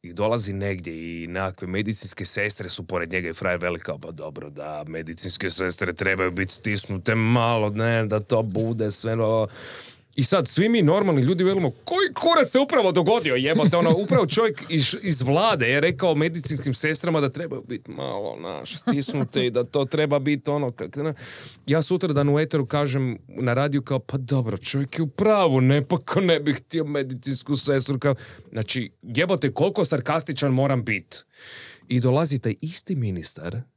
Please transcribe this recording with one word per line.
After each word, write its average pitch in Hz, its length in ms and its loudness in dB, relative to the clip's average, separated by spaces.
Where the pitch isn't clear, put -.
i 87 120 -16
dolazi 101 400 0
negdje 95 400 -4
i 82 40 -10
nekakve 95 400 -6
medicinske 101 580 -4
sestre 104 440 -4
su - 140 -4
pored 85 280 -4
njega 90 180 -4
i 80 40 -6
frajer 90 280 -2
veli 87 180 -2
kao, 78 180 -8
„Pa 82 140 -14
dobro, 78 380 -12
da, 76 380 -10
medicinske 82 640 -6
sestre 90 440 -2
trebaju 95 380 0
biti 95 220 -4
stisnute 104 640 -2
malo, 113 540 2
ne, 113 360 0
da 107 140 0
to 110 240 2
bude 113 480 -2
sve, 113 240 -4
no.” 110 320 2
I 135 80 2
sad 175 240 2
svi 202 220 2
mi 233 120 4
normalni 170 400 4
ljudi 170 220 2
velimo, 185 280 2
„Koji 370 420 0
kurac 330 380 4
se 254 80 4
upravo 269 320 4
dogodio, 165 440 4
jebote?” 156 420 4
Ono, 165 160 4
upravo 208 340 2
čovjek 220 420 2
iz, 160 320 2
iz 160 200 0
vlade 143 460 2
je 139 140 4
rekao 170 340 2
medicinskim 151 580 -2
sestrama 156 480 0
da 139 80 2
trebaju 135 320 -8
biti - 300 -10
malo, 101 480 -6
naš, 78 380 -8
stisnute 135 680 -2
i 123 40 2
da 123 140 0
to 139 220 0
treba 147 340 0
biti 147 300 -2
ono, 147 180 0
kak-, - 300 -8
ne. 147 160 -4
Ja 156 140 4
sutradan 151 480 2
u 143 100 4
eteru 156 260 0
kažem 135 520 0
na 120 240 -2
radiju 139 280 2
kao, 131 180 -2
„Pa - 180 -8
dobro, 120 400 0
čovjek 139 420 -4
je 165 40 2
u 156 40 -2
pravu, 185 540 4
ne, 135 240 6
pa 175 120 0
ko - 240 0
ne 170 180 6
bi 143 140 0
htio 156 320 -4
medicinsku 139 720 -4
sestru?” 135 420 0
Kao, 135 160 2
znači, 113 400 -4
jebote, 147 500 0
koliko 196 320 2
sarkastičan 143 640 0
moram 131 320 2
bit. - 420 -8
I 123 100 2
dolazi 135 400 2
taj 110 220 -2
isti 165 340 -6
ministar 90 600 -4